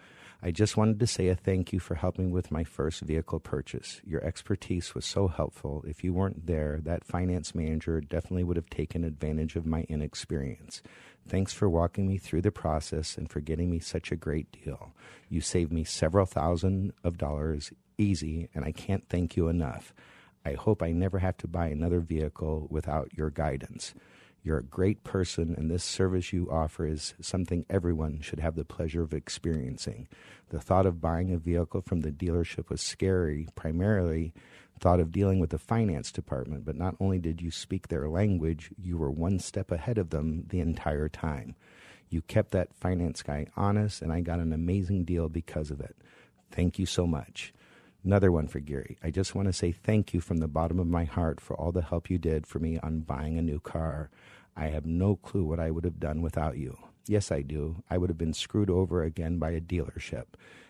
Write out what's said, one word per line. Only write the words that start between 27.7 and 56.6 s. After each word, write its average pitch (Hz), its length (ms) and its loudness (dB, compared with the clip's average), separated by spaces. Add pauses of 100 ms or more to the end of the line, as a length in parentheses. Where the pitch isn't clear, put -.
should - 180 -8
have 80 160 -2
the 78 80 -4
pleasure 85 380 -4
of 78 120 -2
experiencing. - 920 -6 (420)
The 78 120 -6
thought 95 240 6
of 85 160 2
buying 82 320 2
a 87 40 2
vehicle 85 440 0
from 87 200 0
the 73 100 -2
dealership 85 580 0
was 69 120 -4
scary, 85 760 0
primarily 82 800 2 (460)
thought 87 220 8
of 82 100 2
dealing 95 280 4
with 80 100 4
the 78 100 -2
finance 101 520 2
department, 67 520 -6
but 76 140 -4
not 90 240 -2
only 95 180 4
did 82 220 -2
you 85 100 -2
speak - 360 -6
their 76 200 0
language, 82 640 2 (100)
you 87 160 -2
were 73 140 0
one 87 280 2
step - 320 -6
ahead 101 260 0
of 90 120 2
them 80 380 -2
the 92 140 0
entire 78 480 0
time. 69 460 -6 (540)
You 82 120 0
kept - 300 0
that 95 220 0
finance 90 480 0
guy 73 340 -4
honest, 104 460 2
and 80 100 -2
I 85 100 0
got 85 180 -2
an 80 140 0
amazing 90 500 0
deal 82 260 0
because 78 400 -4
of 71 120 -6
it. - 140 -14 (540)
Thank 87 300 2
you 95 60 2
so 87 200 2
much. - 480 -4 (500)
Another 98 280 8
one 78 160 2
for - 120 -6
Gary. 71 440 -8
"I 85 80 0
just 95 240 -2
want 98 120 2
to 92 60 2
say 87 180 2
thank 107 420 2
you 87 80 2
from 85 160 0
the 80 100 2
bottom 82 320 2
of 85 80 2
my 85 160 2
heart 80 380 0
for - 160 -8
all 85 140 0
the 87 100 2
help 82 280 -2
you 90 80 2
did 80 300 0
for - 100 -6
me 80 220 -2
on 78 220 -2
buying 76 360 -2
a 82 40 0
new 76 180 0
car. 78 500 -4 (460)
I 78 120 -4
have 76 180 -4
no 90 320 4
clue - 260 -2
what 80 160 0
I 82 100 0
would 80 140 -2
have 80 160 -2
done 80 220 -2
without 78 360 -2
you." 62 200 -6 (280)